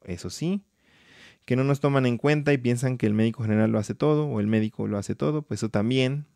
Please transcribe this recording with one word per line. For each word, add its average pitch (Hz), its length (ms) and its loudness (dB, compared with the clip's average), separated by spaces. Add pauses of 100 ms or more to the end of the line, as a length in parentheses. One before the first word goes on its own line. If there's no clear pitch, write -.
eso 92 240 -8
sí. 190 340 -4 (840)
Que 123 120 0
no 131 80 2
nos 139 160 0
toman 139 240 2
en 120 120 2
cuenta 147 360 2
y 139 40 2
piensan 120 400 0
que 117 80 0
el 104 80 2
médico 113 300 0
general 110 280 2
lo 110 80 2
hace 104 160 -4
todo, 151 320 2
o 120 120 -4
el 104 80 0
médico 107 400 0
lo 104 100 -2
hace 101 160 -6
todo, 151 280 -2
pues 110 180 -8
eso 110 100 -2
también. 131 560 0 (100)